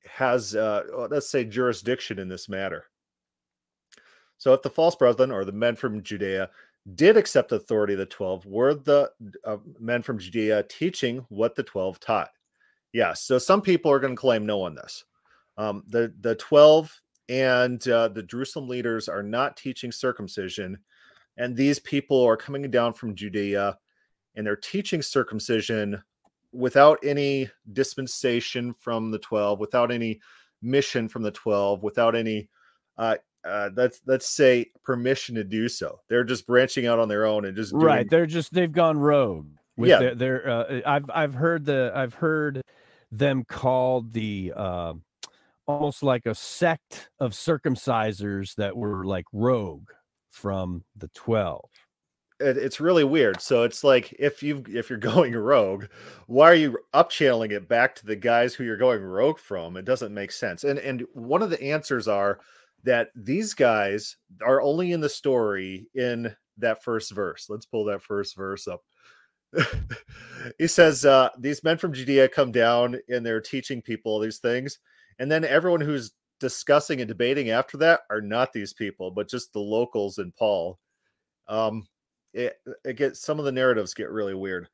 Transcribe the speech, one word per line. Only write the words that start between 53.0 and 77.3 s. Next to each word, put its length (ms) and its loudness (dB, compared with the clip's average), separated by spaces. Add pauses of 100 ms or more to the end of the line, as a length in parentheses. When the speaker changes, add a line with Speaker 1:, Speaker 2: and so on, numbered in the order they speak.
Speaker 1:
weird. 380 2
So 220 2
it's 200 -2
like, 360 4
if 240 -2
you've, 320 -6
if 140 -6
you're 100 -8
<laughs> 0 -
going 340 4
rogue, 520 2 (420)
why 240 10
are 40 12
you 220 2 (160)
up-channeling 580 4
it 160 -6
back 280 2
to 100 -20
the 100 -4
guys 380 2
who 100 -10
you're 120 -4
going 280 2
rogue 360 0
from? 380 -10
It 80 -12
doesn't 280 -4
make 180 -8
sense. 320 -8
And, 160 -2
and 340 -8
one 280 -2
of 100 -2
the 100 -4
answers 460 -4
are 320 0 (440)
that 320 0
these 400 -6
guys 600 0 (280)
are 160 4
only 300 -2
in 100 -2
the 80 -2
story 840 -2
in 400 -4 (240)
that 240 -2
first 280 -6
verse. 380 -8
Let's 160 -12
pull 200 -4
that 180 -6
first 320 -8
verse 320 -10
up. 160 -12 (720)
<laughs> 120 2 (920)
He 80 0
says, 380 6
uh, 240 8 (100)
"These 240 -6
men 160 0
from 140 -4
Judea 360 6
come 220 0
down 480 4 (100)
and 160 -4
they're 160 -2
teaching 400 -8
people 380 -4
these 180 -4
things." 400 -4 (400)
And 140 -2
then 120 2
everyone 380 4
who's 300 -4 (280)
discussing 640 0
and 60 -4
debating 420 0